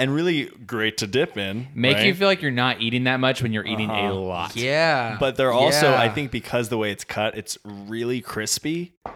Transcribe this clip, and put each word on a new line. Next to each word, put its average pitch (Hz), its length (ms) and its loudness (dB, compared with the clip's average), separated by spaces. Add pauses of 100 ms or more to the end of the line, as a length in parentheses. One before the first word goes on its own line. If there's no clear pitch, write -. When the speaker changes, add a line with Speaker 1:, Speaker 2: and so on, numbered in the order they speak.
Speaker 1:
and 135 120 2
really 160 360 0 (160)
great 110 320 -2
to 110 80 -2
dip 131 300 0
in, 104 380 -6
Speaker 2:
Make 123 240 2
you 107 60 4
Speaker 1:
right? 190 120 4
Speaker 2:
feel 196 120 2
like 190 140 2
you're 143 80 -2
not 123 300 0
eating 120 240 0
that 127 160 2
much 131 220 0
when 113 100 0
you're 107 140 -2
eating 107 240 -2
a - 20 -2 (160)
Speaker 1:
Uh-huh. 101 60 -2
Speaker 2:
lot. 92 420 -4
Speaker 3:
Yeah. 131 600 0
Speaker 1:
But 135 180 0
they're 131 160 4
also, 143 380 6
Speaker 3:
Yeah. 131 100 6
Speaker 1:
I 117 80 4
think, 127 220 -2
because 120 380 -2
the 113 100 0
way 104 120 0
it's 95 140 -8
cut, 107 320 -4
it's - 280 -10
really 110 560 -6
crispy, 151 720 -4 (240)